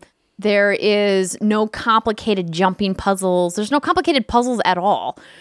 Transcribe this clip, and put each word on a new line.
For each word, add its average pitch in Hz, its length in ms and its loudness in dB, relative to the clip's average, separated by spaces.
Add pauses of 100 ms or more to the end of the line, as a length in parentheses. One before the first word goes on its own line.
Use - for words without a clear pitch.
(400)
There 202 340 2
is 202 640 0
no 214 280 0
complicated 214 840 -2
jumping 190 440 0
puzzles. 180 580 0
There's 214 160 -4
no 285 100 2
complicated 320 480 0
puzzles 240 380 0
at 180 140 2
all. 175 400 -2 (220)